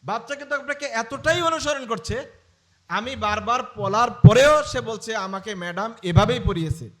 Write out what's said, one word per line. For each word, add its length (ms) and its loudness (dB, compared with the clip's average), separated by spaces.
বাচ্চা 320 -6
কিন্তু 200 -4
আপনাকে 300 -6
এতটাই 560 0
অনুসরণ 460 0
করছে, 440 -6
আমি 280 -4
বারবার 440 0
বলার 340 2
পরেও 520 6
সে 180 -6
বলছে, 340 -8
"আমাকে 400 -6
ম্যাডাম 460 -6
এভাবেই 440 4
পড়িয়েছে।" 440 -4